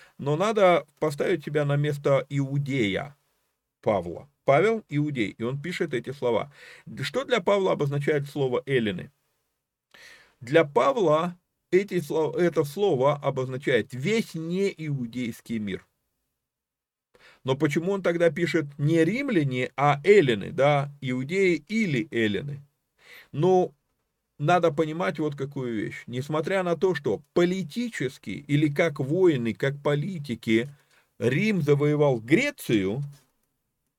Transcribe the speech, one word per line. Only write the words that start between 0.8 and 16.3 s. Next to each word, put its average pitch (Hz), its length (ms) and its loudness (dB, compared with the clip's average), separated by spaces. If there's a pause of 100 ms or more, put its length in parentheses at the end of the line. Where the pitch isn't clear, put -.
поставить 160 440 -2
себя 151 220 0
на 143 100 2
место 143 540 0
иудея 135 840 -2 (640)
Павла. 90 480 -2 (160)
Павел 202 440 4
иудей, 143 480 -2
и 113 60 -8
он 135 180 -6
пишет 170 320 -6
эти 120 180 -6
слова. 120 400 -2 (500)
Что - 240 -4
для 220 160 0
Павла 190 320 2
обозначает 143 540 -2
слово 131 380 -2
«эллины»? 107 460 -2 (1300)
Для 143 240 4
Павла 175 720 0 (340)
эти 190 280 2
сло-, 151 380 -2
это 165 260 2
слово 147 520 2
обозначает 131 800 -2
весь 185 420 -2
неиудейский 143 1200 -4
мир. 98 260 -6 (1600)